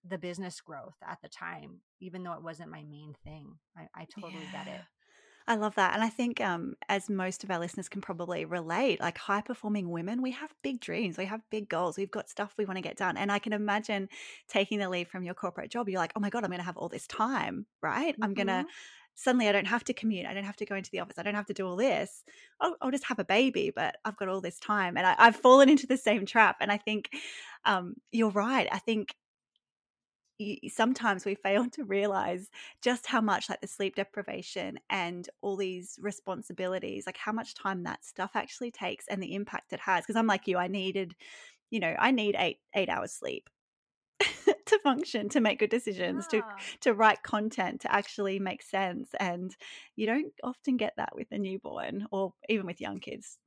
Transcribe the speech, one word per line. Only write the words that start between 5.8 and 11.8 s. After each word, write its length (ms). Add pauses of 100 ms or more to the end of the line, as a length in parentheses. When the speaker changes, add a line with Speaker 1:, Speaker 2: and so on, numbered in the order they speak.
Speaker 2:
And 80
I 60
think, 320
um, 340 (140)
as 200
most 340
of 60
our 100
listeners 300
can 120
probably 440
relate, 540
like, 180
high 240
performing 480
women, 320
we 100
have 300
big 180
dreams, 380
we 80
have 240
big 200
goals, 280